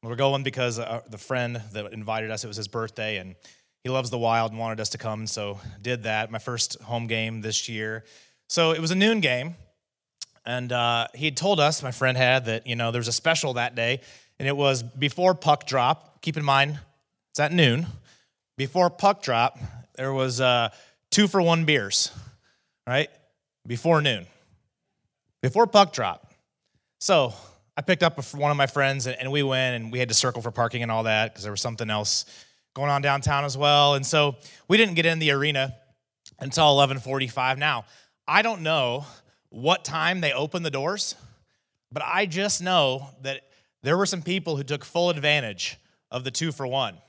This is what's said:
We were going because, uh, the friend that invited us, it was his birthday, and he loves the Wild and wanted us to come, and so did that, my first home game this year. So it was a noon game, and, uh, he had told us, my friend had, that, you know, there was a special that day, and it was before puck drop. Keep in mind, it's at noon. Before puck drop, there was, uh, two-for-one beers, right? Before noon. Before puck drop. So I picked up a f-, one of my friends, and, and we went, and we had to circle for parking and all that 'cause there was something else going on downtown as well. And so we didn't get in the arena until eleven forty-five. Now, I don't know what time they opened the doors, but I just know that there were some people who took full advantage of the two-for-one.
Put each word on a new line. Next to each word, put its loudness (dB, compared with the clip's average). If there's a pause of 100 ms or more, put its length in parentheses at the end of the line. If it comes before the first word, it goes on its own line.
We -12
were -6
going 0
because, -4
uh, -8
the -16
friend -6 (100)
that -10
invited -6
us, -8
it -12
was -12
his -8
birthday, -6
and -12 (480)
he -8
loves -2
the -6
Wild 2
and -12
wanted -6
us -4
to -10
come, -8
and -8
so -8 (220)
did -4
that, -4
my -8
first -6
home -6
game -4
this -6
year. -8 (460)
So 2
it -2
was -2
a 0
noon 4
game, -2 (920)
and, -6
uh, 0
he -8
had -2
told 0
us, 2
my -6
friend 0
had, 4
that, -4
you -4
know, -2
there -2
was -6
a -2
special 0
that -4
day, -2 (360)
and -4
it -2
was 2
before 0
puck 2
drop. 0
Keep -6
in -6
mind, 2 (520)
it's -4
at 2
noon. 4 (720)
Before 2
puck 2
drop, 0 (360)
there -6
was, -2
uh, 2 (400)
two-for-one 4
beers, 0 (760)
right? 0 (580)
Before 2
noon. 0 (1120)
Before 4
puck 6
drop. -6 (680)
So 4 (420)
I -6
picked 2
up 2
a -
f-, -10
one 0
of 0
my 4
friends, 0
and, -6
and -6
we 2
went, 0
and -8
we -2
had 0
to -2
circle 0
for -6
parking -2
and -4
all 0
that 0
'cause -14
there -8
was -6
something -6
else -2 (480)
going -2
on 0
downtown 0
as -6
well. 6
And -2
so 2 (320)
we 4
didn't 4
get 2
in 2
the 2
arena 0 (640)
until 4
eleven 6
forty-five. -2
Now, -2 (420)
I 4
don't -2
know 0 (420)
what 0
time -2
they 0
opened -4
the -2
doors, -4 (760)
but -8
I 0
just -2
know 2 (140)
that -8 (400)
there 2
were 2
some -4
people -2
who -6
took -6
full 0
advantage -2 (320)
of -8
the -8
two-for-one. -4 (140)